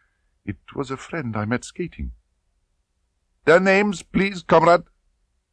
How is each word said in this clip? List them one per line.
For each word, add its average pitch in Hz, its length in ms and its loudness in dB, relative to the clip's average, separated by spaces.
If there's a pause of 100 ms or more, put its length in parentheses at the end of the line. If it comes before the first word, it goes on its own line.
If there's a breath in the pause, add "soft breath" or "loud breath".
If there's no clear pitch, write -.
(440)
It 101 120 -12 (180)
was 131 160 -10
a 135 60 -10
friend 131 400 -10
I 107 80 -4
met 117 200 -6
skating. 76 480 -12 (1300)
Their 165 160 6
names, 190 420 0
please, 190 400 -4
comrade. 170 400 4 (720)